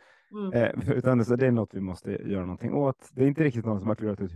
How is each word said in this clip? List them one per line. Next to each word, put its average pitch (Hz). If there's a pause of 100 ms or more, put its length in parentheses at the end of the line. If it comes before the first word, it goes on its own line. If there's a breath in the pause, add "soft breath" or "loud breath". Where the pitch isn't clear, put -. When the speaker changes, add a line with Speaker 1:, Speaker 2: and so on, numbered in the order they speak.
(320 soft breath)
Speaker 1:
Mm. 202
Speaker 2:
Eh, 120
utan 127
det, 117
så 120
det 131
är 127
något 117
vi 98
måste 92
göra 98
någonting 90
åt. 139
Det 127
är 139
inte 147
riktigt 120
någon 110
som 98
har 107
klurat 104
ut 92